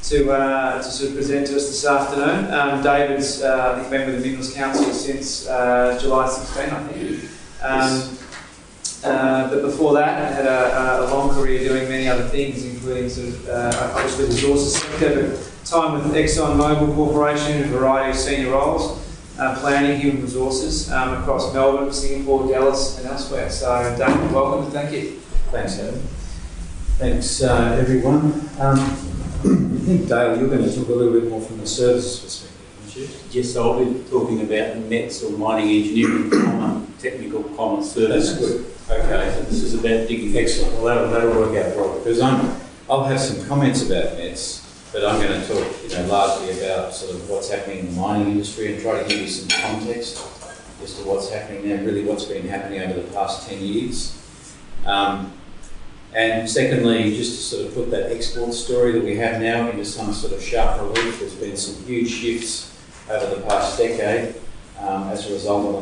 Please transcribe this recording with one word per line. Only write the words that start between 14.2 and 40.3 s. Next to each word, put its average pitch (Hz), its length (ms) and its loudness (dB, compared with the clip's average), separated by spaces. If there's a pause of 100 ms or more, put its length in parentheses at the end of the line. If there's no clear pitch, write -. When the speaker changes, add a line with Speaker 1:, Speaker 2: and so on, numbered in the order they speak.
Speaker 1:
the 120 80 0
resources 143 420 2
sector, 147 520 2
but - 240 -6 (140)
time 160 280 2
with 147 200 -2
ExxonMobil 147 800 4
Corporation 147 600 2
in 143 100 0
a 139 60 0
variety 131 420 2
of 131 40 0
senior 135 360 0
roles, - 520 0 (360)
uh, 131 200 0
planning, 143 400 2
human 135 220 2
resources, 131 680 -2
um, 131 280 0
across 131 320 -2
Melbourne, 139 400 2
Singapore, 135 560 2
Dallas, 135 520 2
and 131 80 -8
elsewhere. 139 420 -4
So, 123 480 0
David, 139 340 2
welcome 139 340 2
and - 80 -8
thank 147 180 -4
you. - 280 -6 (300)
Speaker 2:
Thanks, 98 300 -2
Adam. - 200 -6 (1000)
Thanks, - 420 2
uh, 120 400 4
everyone. 135 680 4 (120)
Um, 135 420 2 (440)
<clears throat> - 0 -
I - 420 2
think, 180 200 4
Dale, 120 320 2
you're 131 100 4
gonna - 240 2
talk 127 140 -4
a 120 40 0
little 120 220 4
bit 117 160 4
more 110 100 -4
from 110 200 -10
the 104 80 -8
services 123 520 2
perspective, - 640 -16
aren't 104 140 -16
you? 135 120 -10 (220)
Speaker 3:
Yes, 123 260 -2
I'll 120 300 2
be - 240 -2
talking 107 320 0
about 107 360 -2 (120)
mets - 320 -2
or 104 160 -4
mining 107 320 0
engineering, 107 640 2
comma, - 560 2 (100)
technical, 127 460 -6
comma, 110 400 -2
services. 107 560 2
Speaker 2:
That's - 120 2
good. - 200 -4 (180)
Okay. - 460 4
Speaker 3:
So - 80 2
this 113 180 2
is 117 140 4
about 113 320 2
digging. 107 280 0